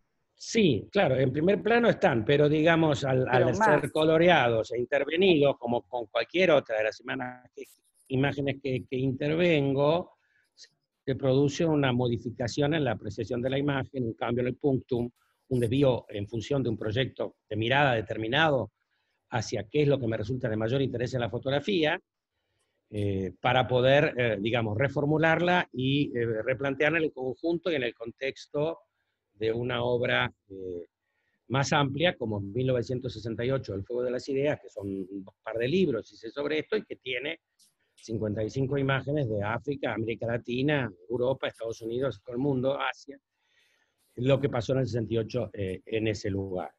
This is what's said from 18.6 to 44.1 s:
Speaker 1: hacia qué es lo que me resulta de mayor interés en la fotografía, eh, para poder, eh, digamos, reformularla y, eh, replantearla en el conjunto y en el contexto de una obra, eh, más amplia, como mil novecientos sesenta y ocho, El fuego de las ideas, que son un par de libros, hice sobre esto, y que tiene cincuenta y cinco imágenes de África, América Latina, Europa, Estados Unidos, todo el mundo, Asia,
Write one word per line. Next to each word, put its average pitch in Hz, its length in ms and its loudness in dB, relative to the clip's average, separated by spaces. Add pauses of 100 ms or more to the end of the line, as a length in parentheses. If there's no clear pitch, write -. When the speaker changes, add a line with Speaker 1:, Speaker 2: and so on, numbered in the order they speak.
Speaker 1:
hacia 110 400 -4
qué 151 140 2
es 139 40 4
lo 139 120 4
que 117 80 -2
me 113 100 -2
resulta 123 320 -4
de 107 80 -2
mayor 117 240 0
interés 123 320 -2
en 123 80 -2
la 110 80 -2
fotografía, 147 680 0 (920)
eh, 98 500 -2
para 127 260 2
poder, 135 520 4
eh, 117 240 0
digamos, 110 360 0
reformularla 160 920 2
y, 139 460 0
eh, 113 260 -2
replantearla 139 540 0
en 160 80 0
el - 80 -4
conjunto 165 580 -4
y 156 40 0
en 131 80 -2
el 117 100 -2
contexto 135 840 -6 (540)
de 110 200 -2
una 120 300 -2
obra, 123 500 0 (160)
eh, 92 380 -10 (600)
más 131 240 0
amplia, 143 460 2
como 107 240 -4
mil 104 260 -4
novecientos 123 460 -2
sesenta 110 320 -6
y 127 60 0
ocho, 131 220 -4
El 98 120 -6
fuego 120 180 -4
de 123 80 -2
las 123 160 -6
ideas, 139 340 0
que - 80 -20
son 101 180 -10
un 95 380 -8 (160)
par 113 160 -8
de 120 120 0
libros, 151 420 0
hice - 180 -14
sobre 147 300 -2
esto, 151 160 -4
y 202 80 -2
que - 140 -14
tiene 131 440 -8 (520)
cincuenta 107 500 -4
y 110 60 -4
cinco 135 280 -2
imágenes 135 500 -2
de 107 160 -2
África, 120 500 -4
América 110 340 -4
Latina, 123 640 -2 (180)
Europa, 127 380 -2
Estados 113 340 -8
Unidos, 120 420 -6
todo 123 120 -12
el 123 60 -4
mundo, 135 380 0
Asia, 135 400 -8 (960)